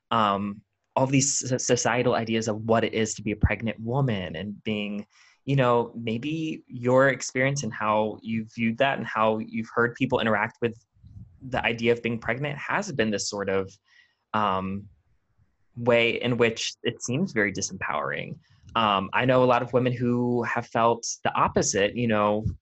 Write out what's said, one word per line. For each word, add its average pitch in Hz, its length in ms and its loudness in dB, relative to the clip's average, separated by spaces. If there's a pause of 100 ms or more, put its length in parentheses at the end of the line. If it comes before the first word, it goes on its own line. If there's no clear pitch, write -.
(120)
um, 101 500 0 (340)
all 131 120 2
these 131 420 2
so-, 127 80 0
societal 123 580 2
ideas 113 320 -2
of 107 180 -2
what 113 180 4
it - 100 0
is 110 220 -2
to 113 60 -14
be 107 100 -4
a 101 40 -4
pregnant 107 440 -2
woman 113 560 -2
and 101 280 -8
being, 104 420 -4 (400)
you 139 100 0
know, 123 400 2
maybe 143 720 -6
your 127 420 4
experience 135 540 -2
and 110 100 -6
how 107 480 0
you 113 240 -4 (100)
viewed 113 220 0
that 135 200 2
and 113 100 -6
how 110 320 2
you've 110 340 -8
heard 120 220 2
people - 240 0
interact 110 420 0
with 117 160 -2 (720)
the 123 160 -2
idea 117 260 2
of 117 100 2
being 117 180 -2
pregnant 143 380 -4
has 131 340 -4
been 110 200 0
this 98 180 -2
sort 101 200 -4
of, 95 220 0 (600)
um, 98 500 0 (920)
way 117 460 2
in 120 160 0
which 117 360 0 (100)
it - 200 -4
seems 160 300 -4
very 101 180 0
disempowering. 85 840 -6 (400)
Um, 101 380 2
I 113 120 2
know 131 180 6
a - 20 6
lot 123 160 4
of 123 120 -8
women 127 200 2
who 120 500 0
have 120 240 -4
felt 117 400 2 (160)
the - 100 0
opposite, 107 640 2
you 120 120 0
know 107 380 2 (160)